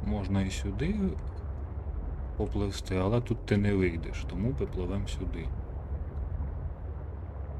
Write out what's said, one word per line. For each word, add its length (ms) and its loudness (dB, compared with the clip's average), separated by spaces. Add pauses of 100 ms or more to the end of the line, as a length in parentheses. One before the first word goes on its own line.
Можна 360 4
і 100 2
сюди 440 0 (1400)
попливсти, 600 0
але 240 6
тут 240 -2
ти 120 6
не 160 6
вийдеш, 560 2
тому 240 0
попливем 540 -2
сюди. 380 -4 (2250)